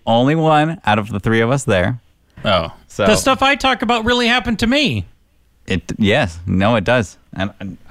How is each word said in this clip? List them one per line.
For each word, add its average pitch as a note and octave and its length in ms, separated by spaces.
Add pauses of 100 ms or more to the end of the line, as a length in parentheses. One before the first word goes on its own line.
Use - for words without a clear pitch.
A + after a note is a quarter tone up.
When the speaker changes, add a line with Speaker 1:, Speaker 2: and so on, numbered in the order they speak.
Speaker 1:
only B2 260
one D#3 520
out G#2+ 120
of G#2+ 120
the G2+ 100
three A2+ 220
of A#2 100
us C#3 140
there. G#2+ 340 (440)
Speaker 2:
Oh. F2+ 300 (140)
Speaker 1:
So - 180
Speaker 3:
The G#2+ 100
stuff C4 280
I C#4 120
talk C4 280
about A3+ 220
really A#3+ 220
happened A#3+ 320
to A#3 80
me. A3 380 (640)
Speaker 1:
It, - 320
yes, G2+ 480
no, G2 300
it G2 60
does. A#2 360 (140)
And, G2+ 260
and F#2+ 180 (140)